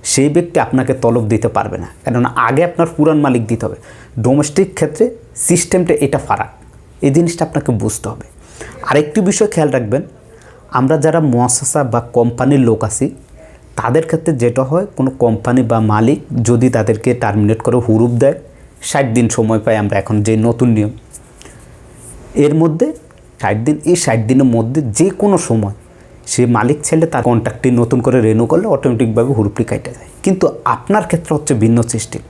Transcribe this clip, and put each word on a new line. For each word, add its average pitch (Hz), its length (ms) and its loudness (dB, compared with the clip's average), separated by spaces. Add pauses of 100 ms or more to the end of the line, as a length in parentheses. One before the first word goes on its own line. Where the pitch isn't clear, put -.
(120)
সেই 139 180 2
ব্যক্তি 170 300 0
আপনাকে 131 340 0
তলব 117 300 0 (100)
দিতে 110 140 0
পারবে 104 300 -4
না, 85 100 -10 (160)
কেননা 120 320 0
আগে 131 340 2
আপনার 170 180 -2 (100)
পুরান 151 280 2
মালিক 123 220 0
দিতে 117 180 -4
হবে। - 100 -6 (440)
ডোমেস্টিক 147 540 2
ক্ষেত্রে - 320 0 (300)
সিস্টেমটা 175 580 0
এটা 147 340 0
ফারাক, - 240 -4 (500)
এই 139 100 2
জিনিসটা 165 340 0
আপনাকে - 260 -4
বুঝতে 107 380 -4
হবে। - 160 -14 (640)
আরেকটি 196 320 2
বিষয় 208 260 2
খেয়াল 156 220 0
রাখবেন, 123 320 -2 (680)
আমরা 135 260 2
যারা 160 220 2
মুয়াসসাসা 131 640 0
বা 117 160 -2
কোম্পানির 120 600 2
লোক 117 240 2
আছি, - 220 -4 (720)
তাদের 135 300 0
ক্ষেত্রে 165 280 -2
যেটা 120 300 0
হয়, 165 220 -2 (100)
কোনো 131 140 0
কোম্পানি 123 520 0
বা 113 180 0
মালিক 110 400 2 (240)
যদি 120 260 2
তাদেরকে 113 440 0
টার্মিনেট 107 480 0
করে 117 160 0
হুরুপ 120 340 2
দেয়, 127 260 2 (440)
ষাট 139 320 -2
দিন 117 160 2
সময় 113 300 0
পাই 110 180 0
আমরা 101 200 -2
এখন, 104 260 0
যে 110 140 2
নতুন 117 320 2
নিয়ম, 107 220 0 (1400)
এর 147 220 2
মধ্যে 165 380 0 (480)
ষাট 107 160 0
দিন, 131 180 0 (100)
এই 175 100 4
ষাট 117 320 0
দিনের 131 280 4
মধ্যে 120 260 0
যে 135 280 0
কোনো 196 280 0
সময় 104 360 -2 (520)
সে 123 200 0
মালিক 120 380 2
ছেলে 160 220 2
তার 139 180 -2
কন্ট্রাক্টটি 117 480 0
নতুন 120 300 2
করে 127 200 2
রিনিউ 110 240 2
করলে 180 220 0
অটোমেটিকভাবে 123 680 0
হুরুপটি 110 300 0
কাইটা - 280 -6
যায়। - 180 -20 (140)
কিন্তু 185 220 2 (200)
আপনার - 400 0
ক্ষেত্রে 165 300 -4
হচ্ছে 147 180 -2
ভিন্ন 113 280 2
সিস্টেম। 117 480 -6